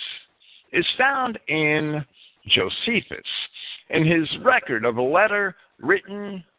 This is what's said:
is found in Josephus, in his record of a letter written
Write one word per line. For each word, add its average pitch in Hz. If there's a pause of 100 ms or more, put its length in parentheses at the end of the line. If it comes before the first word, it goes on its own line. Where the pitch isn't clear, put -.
(720)
is 175 (100)
found 262 (100)
in 151 (420)
Josephus, - (640)
in 160
his 165 (160)
record 147
of 117
a 127
letter 196 (240)
written 196 (140)